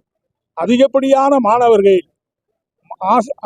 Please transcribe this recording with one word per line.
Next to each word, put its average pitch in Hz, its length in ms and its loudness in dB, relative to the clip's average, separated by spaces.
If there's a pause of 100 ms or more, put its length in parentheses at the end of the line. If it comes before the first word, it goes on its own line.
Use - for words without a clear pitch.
(580)
அதிகப்படியான 269 760 0 (140)
மாணவர்கள் 208 540 2 (1120)
ஆஸ்-, 240 200 -4 (120)